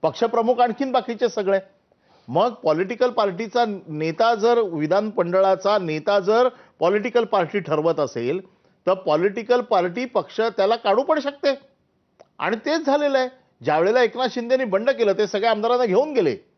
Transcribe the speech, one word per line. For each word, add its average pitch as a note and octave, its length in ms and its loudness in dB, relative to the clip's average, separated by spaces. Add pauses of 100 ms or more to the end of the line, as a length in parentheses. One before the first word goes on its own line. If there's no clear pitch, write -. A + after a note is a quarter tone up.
पक्षप्रमुख, A3+ 580 0
आणखीन B3 320 0
बाकीचे A#3+ 380 -2
सगळे. G3 300 -2 (680)
मग F#3+ 260 0
पॉलिटिकल F#3 560 0
पार्टीचा A3 560 -2 (220)
नेता D#3+ 480 0
जर, A#3 240 2
विधानमंडळाचा F#3+ 1160 0
नेता F3 420 -2
जर G#3+ 280 2 (320)
पॉलिटिकल G#3+ 440 0
पार्टी G3 360 -2
ठरवत D#3 400 -2
असेल C3+ 420 -4 (460)
तर F3+ 60 2
पॉलिटिकल F#3+ 680 0
पार्टी G3+ 440 -2
पक्ष A3 360 -4
त्याला G#3+ 340 0
काढू A3 280 0
पण D4+ 160 0
शकते C#4 400 -4 (800)
आणि F#3 160 -2 (100)
तेच D#4 200 -2
झालेलं C#4 340 2
आहे. B3+ 100 -2 (340)
ज्या D3+ 160 0
वेळेला A3 240 4
एकनाथ A#3+ 280 -2
शिंदेनी B3 320 0
बंड G#3+ 260 0
केलं, A3+ 240 2
ते G#3 140 0
सगळ्या G#3+ 240 0
आमदारांना A#3 340 2
घेऊन A#3 280 2
गेले E3 220 2 (220)